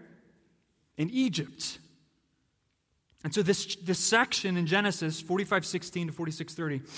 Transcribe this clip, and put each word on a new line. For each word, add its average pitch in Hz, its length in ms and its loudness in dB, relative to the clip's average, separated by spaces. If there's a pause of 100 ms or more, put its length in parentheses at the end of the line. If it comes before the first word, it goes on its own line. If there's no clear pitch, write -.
(960)
In 156 140 0
Egypt. 247 680 -2 (1400)
And 156 120 -4
so 208 100 4
this, 180 320 0
this 175 240 0
section 226 560 4
in 175 100 2
Genesis 170 540 2
forty-five 190 460 0
sixteen 175 420 -4
to 156 60 -6
forty-six 160 400 -6
thirty, 147 280 -4 (160)